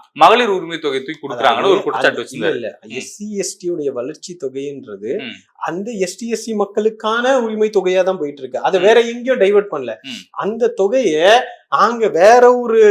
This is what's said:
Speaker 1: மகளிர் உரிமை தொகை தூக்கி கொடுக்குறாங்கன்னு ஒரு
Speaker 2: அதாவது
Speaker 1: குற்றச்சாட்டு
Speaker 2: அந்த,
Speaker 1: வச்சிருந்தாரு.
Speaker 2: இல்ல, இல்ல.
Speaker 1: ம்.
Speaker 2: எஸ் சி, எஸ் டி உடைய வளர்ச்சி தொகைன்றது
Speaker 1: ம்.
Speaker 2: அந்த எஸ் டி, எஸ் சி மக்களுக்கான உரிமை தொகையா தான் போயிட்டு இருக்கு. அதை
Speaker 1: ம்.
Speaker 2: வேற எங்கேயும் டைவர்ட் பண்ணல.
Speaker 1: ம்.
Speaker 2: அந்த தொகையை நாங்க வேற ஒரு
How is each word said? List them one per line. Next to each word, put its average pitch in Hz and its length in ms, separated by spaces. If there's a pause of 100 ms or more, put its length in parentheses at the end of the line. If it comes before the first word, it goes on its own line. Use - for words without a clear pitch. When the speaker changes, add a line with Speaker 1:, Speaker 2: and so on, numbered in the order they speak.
(120)
Speaker 1:
மகளிர் 208 360
உரிமை 170 300
தொகை 143 200
தூக்கி 143 280
கொடுக்குறாங்கன்னு 131 440
ஒரு 175 100
Speaker 2:
அதாவது - 20
Speaker 1:
குற்றச்சாட்டு - 360
Speaker 2:
அந்த, 120 40
Speaker 1:
வச்சிருந்தாரு. 107 320
Speaker 2:
இல்ல, 110 120
இல்ல. - 160
Speaker 1:
ம். 110 60
Speaker 2:
எஸ் - 260
சி, 208 220
எஸ் 185 220
டி 175 120
உடைய 151 220
வளர்ச்சி 143 480
தொகைன்றது 131 800
Speaker 1:
ம். 117 180 (180)
Speaker 2:
அந்த 190 360
எஸ் 185 280
டி, 226 100
எஸ் 220 140
சி 220 120
மக்களுக்கான 220 880
உரிமை 220 300
தொகையா 185 320
தான் 190 160
போயிட்டு 143 220
இருக்கு. 127 180
அதை 160 220
Speaker 1:
ம். - 20
Speaker 2:
வேற 226 180
எங்கேயும் 240 400
டைவர்ட் 202 300
பண்ணல. 123 320
Speaker 1:
ம். 120 280
Speaker 2:
அந்த 220 380
தொகையை 196 640 (380)
நாங்க 214 400
வேற 240 500
ஒரு 226 220 (100)